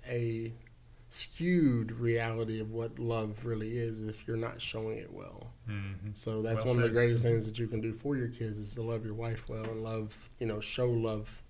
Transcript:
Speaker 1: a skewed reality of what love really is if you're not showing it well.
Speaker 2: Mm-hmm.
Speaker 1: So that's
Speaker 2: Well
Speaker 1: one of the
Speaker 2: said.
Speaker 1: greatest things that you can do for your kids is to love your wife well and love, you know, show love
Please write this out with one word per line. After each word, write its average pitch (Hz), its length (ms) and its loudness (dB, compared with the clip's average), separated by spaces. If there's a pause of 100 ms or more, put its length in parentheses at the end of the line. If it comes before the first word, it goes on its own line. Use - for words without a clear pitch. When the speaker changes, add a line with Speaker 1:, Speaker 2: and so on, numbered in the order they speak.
Speaker 1:
a 113 440 -2 (560)
skewed 143 840 4
reality 113 680 2
of 107 120 -4
what 113 280 -4
love 113 460 0
really 110 320 -2
is 113 240 -2
if 107 260 -6
you're 113 100 0
not 117 240 -4
showing 110 360 -4
it 90 140 -10
well. 92 360 -12 (220)
Speaker 2:
Mm-hmm. 98 440 -4
Speaker 1:
So 110 280 -2
that's 113 240 2
Speaker 2:
Well 127 100 4
Speaker 1:
one 120 80 6
of - 0 -
the 117 60 6
Speaker 2:
said. 113 60 2
Speaker 1:
greatest 117 280 6
things 117 240 6
that 107 100 -4
you 117 100 0
can 110 140 -2
do 113 120 -2
for 143 240 -2
your 120 100 0
kids 110 320 -4
is 104 160 -6
to 117 60 -4
love 113 240 -2
your 107 80 -4
wife 113 340 -4
well 110 160 -4
and 110 200 -4
love, 110 460 -4 (100)
you 120 60 -2
know, 107 140 0
show 123 300 0
love 113 600 0